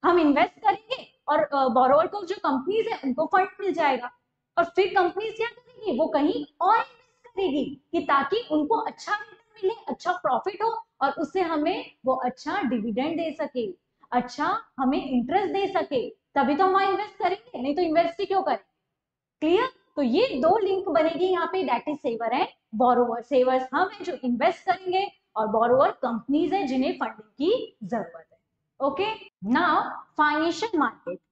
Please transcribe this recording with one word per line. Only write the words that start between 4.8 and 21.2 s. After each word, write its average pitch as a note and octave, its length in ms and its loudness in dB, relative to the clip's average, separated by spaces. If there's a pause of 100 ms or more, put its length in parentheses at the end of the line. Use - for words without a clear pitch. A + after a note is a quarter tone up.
companies G4 420 0
क्या A4+ 120 -4
करेगी? G4+ 500 -8
वो D#4 80 2
कहीं E4 380 0 (160)
और F#4+ 140 4
invest - 520 -6
करेगी, D4 680 -4
कि E4+ 80 0
ताकि D4 500 0
उनको D4+ 240 0
अच्छा - 380 -6
return G#4 520 -12
मिले, G#4+ 240 -2
अच्छा - 240 -4
profit F4+ 500 -2
हो A4+ 240 -4 (140)
और C#4 100 0
उससे D#4+ 300 -4
हमें E4 560 -2 (100)
वो B3+ 80 2
अच्छा C#4+ 480 -4
dividend B3 540 -2
दे D#4 240 -4
सके, A#3+ 340 -6 (380)
अच्छा D4+ 520 -2 (160)
हमें C#4 300 0
interest D4 420 0
दे G4 140 0
सके, D4 440 -2
तभी C#4 440 0
तो F#4 100 2
हम F#4+ 60 4
वहाँ G4 160 4
इन्वेस्ट G4 320 -2
करेंगे, F4+ 440 -4
नहीं C#4+ 140 -2
तो F4+ 60 2
इन्वेस्ट E4+ 380 0
ही - 60 -2
क्यों F#4+ 160 0
करें? C#4 220 -2 (760)
Clear? F#4+ 280 2 (280)
तो D4 60 0
ये D4 380 2
दो E4+ 180 4
link F#4+ 300 0
बनेगी E4 380 2